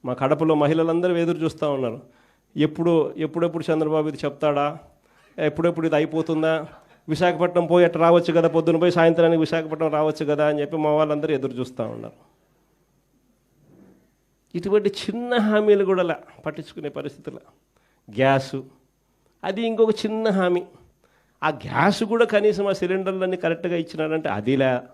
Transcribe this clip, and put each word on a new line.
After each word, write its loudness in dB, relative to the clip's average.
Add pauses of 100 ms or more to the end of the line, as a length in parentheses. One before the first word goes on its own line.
మా -4
కడపలో 2
మహిళలందరూ 2 (100)
ఎదురు -2
చూస్తూ -4
ఉన్నారు, -4 (560)
ఎప్పుడు, 0 (340)
ఎప్పుడెప్పుడు -4
చంద్రబాబు 0
ఇది -12
చెప్తాడా, -2 (720)
ఎప్పుడెప్పుడు 0
ఇది 2
అయిపోతుందా, 0 (560)
విశాఖపట్నం 0
పోయి 6
అట్లా -2
రావచ్చు 4
కదా, 4
పొద్దున 2
పోయి 4
సాయంత్రానికి 4
విశాఖపట్నం -4
రావచ్చు -2
కదా 0
అని -2
చెప్పి -6
మా 2
వాళ్ళందరూ 0
ఎదురు -6
చూస్తూ -8 (140)
ఉన్నారు. -14 (2250)
ఇటువంటి 0 (120)
చిన్న -4 (100)
హామీలు 4
కూడా 2
లే, -4 (300)
పట్టించుకునే -10
పరిస్థితుల. -12 (680)
గ్యాసు, 2 (840)
అది -4
ఇంకొక 2
చిన్న -2 (120)
హామీ. 2 (800)
ఆ 0 (180)
గ్యాస్ 2 (100)
కూడా 4 (100)
కనీసం 2
ఆ 0
సిలిండర్లన్నీ -2
కరెక్ట్గా -2
ఇచ్చినాడంటే -4 (100)
అది 0
లే 2 (220)